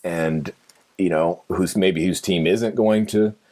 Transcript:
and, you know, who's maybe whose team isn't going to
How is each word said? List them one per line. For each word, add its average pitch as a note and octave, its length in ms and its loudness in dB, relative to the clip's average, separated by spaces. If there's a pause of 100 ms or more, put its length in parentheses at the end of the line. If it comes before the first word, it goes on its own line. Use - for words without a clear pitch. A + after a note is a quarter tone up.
and, D#2+ 480 -2 (460)
you F#2+ 100 0
know, E2 400 0
who's F2+ 300 -2
maybe F#2 260 2
whose F2 160 0
team E2+ 260 0
isn't A2 280 0
going G#2+ 320 2
to G#2+ 280 0 (180)